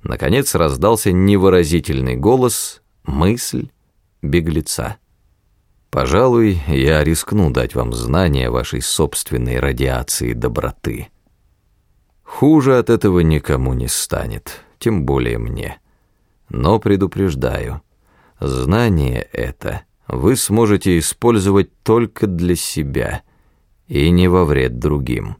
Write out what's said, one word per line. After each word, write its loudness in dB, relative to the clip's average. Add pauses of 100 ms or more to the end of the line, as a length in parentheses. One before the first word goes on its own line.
Наконец -2
раздался 2
невыразительный 2
голос, 0 (220)
мысль -2 (560)
беглеца. -2 (920)
«Пожалуй, 2
я 2
рискну 0
дать -2
вам -2
знание 0
вашей -4
собственной -4
радиации -2
доброты. -6 (1160)
Хуже 4
от 0
этого 4
никому 0
не -4
станет, -8 (160)
тем 0
более 0
мне. -8 (720)
Но 0
предупреждаю, -2 (580)
знание 0
это -8 (260)
вы 0
сможете 2
использовать 2 (120)
только 0
для 0
себя -6 (640)
и 0
не 4
во 4
вред 0
другим. -4